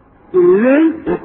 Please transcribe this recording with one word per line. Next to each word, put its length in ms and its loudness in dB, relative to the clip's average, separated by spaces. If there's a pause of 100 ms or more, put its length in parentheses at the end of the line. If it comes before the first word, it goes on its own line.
(340)
الليل 920 0